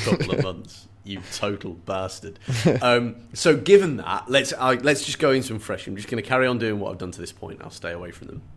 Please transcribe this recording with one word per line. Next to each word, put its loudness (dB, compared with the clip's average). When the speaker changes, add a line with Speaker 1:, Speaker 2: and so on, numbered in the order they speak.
Speaker 1:
couple 0
of 0
Speaker 2:
<laughs> -
Speaker 1:
months. -10
You -8
total -6
bastard. -8
Um, 4
so 4
given 6
that, -6
let's, 2
I, 2
let's 0
just -6
go 4
in 4
some -6
fresh. -8
I'm -8
just -10
gonna -4
carry 2
on 0
doing 0
what -4
I've -10
done -8
to -14
this -12
point. -14
I'll -14
stay -10
away -10
from -16
them. -14